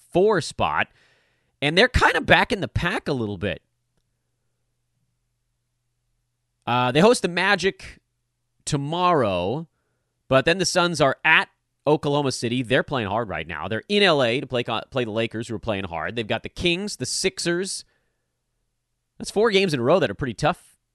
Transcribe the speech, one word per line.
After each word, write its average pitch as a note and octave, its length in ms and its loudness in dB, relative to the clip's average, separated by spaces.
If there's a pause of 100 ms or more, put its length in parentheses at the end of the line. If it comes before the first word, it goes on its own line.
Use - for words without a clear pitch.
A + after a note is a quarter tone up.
(120)
four F#3+ 300 4
spot. E2+ 460 -2 (760)
And D3 160 0
they're F#3+ 100 6
kinda - 320 2
back G3 320 2
in G#3+ 80 -2
the D3+ 80 -6
pack F#3 400 -4
a E3 60 -2
little G#2 240 -4
bit. F2 240 -6 (3000)
Uh, B2 260 0
they C#3 80 2
host A#3 220 6
the F#3 80 -2
Magic F3+ 680 -2 (680)
tomorrow, C#3+ 1000 0 (600)
but - 180 4
then E3+ 120 4
the F3+ 80 -2
Suns F3 340 0
are C#3 240 2
at E3+ 260 4 (360)
Oklahoma C#3+ 460 0
City. B2 320 -2
They're B2 180 2
playing A#2 280 -4
hard A2 200 -2
right D#2+ 180 -6
now. D#2+ 200 -8
They're A2 200 -6
in G#3 140 2
L D#3 220 4
A A#2+ 180 0
to C3+ 60 -10
play B2 160 -4
co-, A2+ 260 -6
play B2+ 140 -2
the A2 80 -6
Lakers, A2+ 380 -4
who A2+ 60 -6
are F#2 40 -8
playing G2 240 -4
hard. E2+ 320 -6
They've A#2 100 -4
got A2 160 -4
the - 80 -12
Kings, F#3 460 -2
the B2+ 100 -8
Sixers. - 800 -4 (1300)
That's - 100 -12
four G#3+ 220 2
games F#3+ 220 2
in C3+ 60 0
a A#2 40 -2
row D#3+ 160 4
that C3 100 2
are G2 60 -8
pretty B2+ 180 -6
tough - 440 -4 (180)